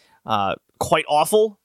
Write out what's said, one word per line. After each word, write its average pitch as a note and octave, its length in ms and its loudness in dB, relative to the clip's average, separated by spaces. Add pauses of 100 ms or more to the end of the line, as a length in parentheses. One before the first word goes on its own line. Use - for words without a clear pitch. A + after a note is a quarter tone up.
(260)
uh, G2+ 300 -2 (240)
quite D#3+ 280 0
awful, G#3 580 0